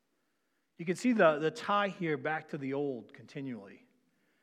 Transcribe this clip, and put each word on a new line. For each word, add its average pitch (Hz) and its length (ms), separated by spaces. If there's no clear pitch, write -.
You 170 80
can 170 120
see 247 160
the, 160 260
the 156 120
tie 202 360
here 170 300
back 151 320
to 170 80
the 135 160
old 135 400
continually. 113 720